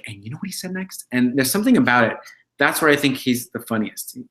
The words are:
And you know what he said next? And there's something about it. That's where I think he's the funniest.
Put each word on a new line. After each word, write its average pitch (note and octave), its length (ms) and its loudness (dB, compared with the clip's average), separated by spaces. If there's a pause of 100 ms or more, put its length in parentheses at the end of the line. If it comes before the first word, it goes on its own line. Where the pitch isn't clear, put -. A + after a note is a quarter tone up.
And G2 160 -16
you G#2+ 80 -14
know C#3 60 -10
what F3+ 100 -10
he F#3 60 -8
said F3+ 200 -10
next? F#3 400 -10
And B2 240 2
there's B2+ 140 2
something A3 260 2
about B2 340 4
it. - 60 -8 (420)
That's D3+ 220 2
where D#3+ 100 4
I C#3+ 60 6
think C3+ 200 0
he's B2 340 -2
the - 100 -8
funniest. - 580 -6 (120)